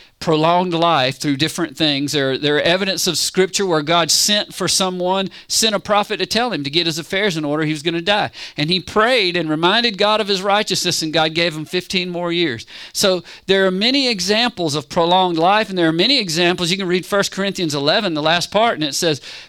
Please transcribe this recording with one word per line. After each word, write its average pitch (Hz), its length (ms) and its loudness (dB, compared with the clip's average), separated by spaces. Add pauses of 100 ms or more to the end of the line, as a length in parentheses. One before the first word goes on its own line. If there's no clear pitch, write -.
(180)
prolonged 170 560 2
life 160 440 2
through 143 180 -2
different 151 400 -4
things. 143 360 0
There, 135 240 0
there 147 200 0
are 147 40 2
evidence 185 460 0
of 170 100 -2
Scripture 190 480 0
where 165 160 2
God 160 300 0
sent - 420 0
for 180 160 -4
someone, 185 640 -2 (180)
sent 220 260 0
a 185 60 -2
prophet 196 380 0
to 175 80 -2
tell 233 260 0
him 147 120 -4
to 143 40 -6
get 165 180 0
his 160 120 -2
affairs 190 400 -2
in 156 60 -2
order, 147 180 -2
he 151 100 0
was 147 120 -6
gonna 170 180 -2
die. 185 300 2 (240)
And 147 120 -2
he 180 120 0
prayed 208 560 2
and 165 120 -2
reminded 190 480 0
God 208 240 2
of 208 60 -4
his 190 160 -2
righteousness, 196 600 0
and 156 100 -4
God 160 220 2
gave 170 220 0
him 156 80 -6
fifteen 180 460 -4
more 175 220 -4
years. 160 340 -2 (260)
So 185 300 0 (240)
there 190 180 4
are 190 60 4
many 247 380 0
examples 202 680 0
of 147 140 -6
prolonged 175 500 2
life, 196 320 2
and 185 80 -4
there 170 100 4
are 160 40 4
many 220 260 2
examples. 175 540 0
You 196 40 0
can 190 120 -4
read 175 180 0
First 202 240 0
Corinthians 185 460 -4
eleven, 170 380 0
the 147 80 -2
last 160 280 0
part, 220 240 2
and 151 100 -4
it 139 120 -4
says, 160 240 0 (280)